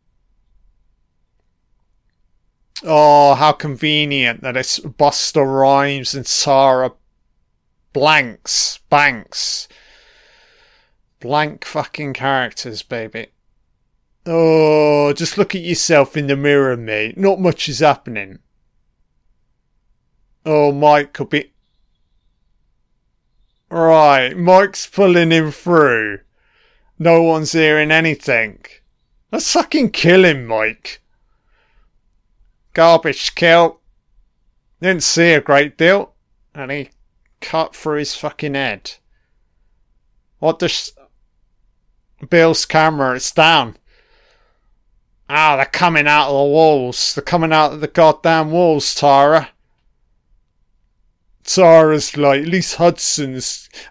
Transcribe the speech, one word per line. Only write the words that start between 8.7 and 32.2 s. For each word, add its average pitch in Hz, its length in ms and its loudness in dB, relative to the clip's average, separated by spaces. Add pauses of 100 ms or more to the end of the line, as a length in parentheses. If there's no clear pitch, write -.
Banks. - 800 -4 (1500)
Blank 147 460 -6
fucking 147 480 -10
characters, 127 720 -6
baby. 113 440 -12 (1000)
Oh, 151 840 2
just - 260 -8
look 196 160 -2
at 180 60 -8
yourself 160 540 0
in 147 120 -6
the 139 80 -2
mirror, 139 420 0
mate. 110 400 -8
Not 190 220 0
much 180 280 -2
is 123 120 -8
happening. 113 580 -2 (2000)
Oh, 151 260 2
Mike 147 420 2
could - 180 -10
be... 147 220 -4 (2250)
Right, 156 640 4
Mike's 185 480 2
pulling 175 460 2
him 160 180 0
through. 123 680 0 (800)
No 165 240 4
one's 160 300 -2
hearing 151 360 2
anything. 143 680 -2 (720)
Let's 330 200 -6
fucking 302 400 -2
kill 185 320 2
him, 139 220 0
Mike. 110 560 -6 (1700)